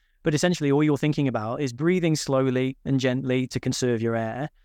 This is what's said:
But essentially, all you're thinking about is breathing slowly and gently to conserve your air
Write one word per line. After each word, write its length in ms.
But 140
essentially, 360
all 120
you're 140
thinking 300
about 320
is 140
breathing 420
slowly 720
and 140
gently 480
to 120
conserve 420
your 140
air 340